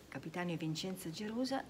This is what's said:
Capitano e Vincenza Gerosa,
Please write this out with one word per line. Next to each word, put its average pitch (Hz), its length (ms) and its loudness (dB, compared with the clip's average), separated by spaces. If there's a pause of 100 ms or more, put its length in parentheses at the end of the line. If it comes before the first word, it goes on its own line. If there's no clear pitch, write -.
Capitano 175 440 -2
e 160 60 2
Vincenza 165 520 0
Gerosa, 226 600 2